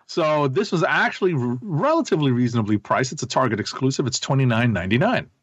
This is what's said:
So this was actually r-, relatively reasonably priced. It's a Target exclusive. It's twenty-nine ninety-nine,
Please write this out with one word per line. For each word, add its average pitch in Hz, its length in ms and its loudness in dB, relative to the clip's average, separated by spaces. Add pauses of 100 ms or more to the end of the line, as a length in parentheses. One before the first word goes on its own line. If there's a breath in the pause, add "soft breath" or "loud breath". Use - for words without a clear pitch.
So 151 420 2
this 175 240 -2
was 165 100 0
actually 185 520 0
r-, 123 280 -2
relatively 185 720 0
reasonably 117 440 0
priced. 113 360 -2
It's 160 100 -10
a 127 40 -4
Target 127 340 0
exclusive. 135 460 -2
It's 123 120 -4
twenty-nine 123 540 2
ninety-nine, 110 580 0 (120)